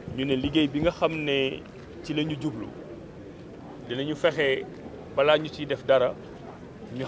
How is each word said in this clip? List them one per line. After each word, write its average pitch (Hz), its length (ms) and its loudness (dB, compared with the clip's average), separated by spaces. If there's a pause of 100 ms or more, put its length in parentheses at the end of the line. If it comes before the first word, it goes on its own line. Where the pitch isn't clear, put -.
(180)
ñu 131 80 0
ne 139 100 4
liggéey 143 320 4
bi 143 160 -2
nga 170 80 6
xam 160 320 2
ne 139 380 2 (420)
ci 156 100 -6
la 151 100 2
ñu 156 180 -2
jublu, 120 260 -2 (1200)
dinañu 139 280 -2
fexe 147 500 4 (500)
balaa 147 220 8
ñu 156 100 -2
ciy 147 180 -8
def 139 200 -4
dara, 127 280 6 (840)
ñu 131 100 -4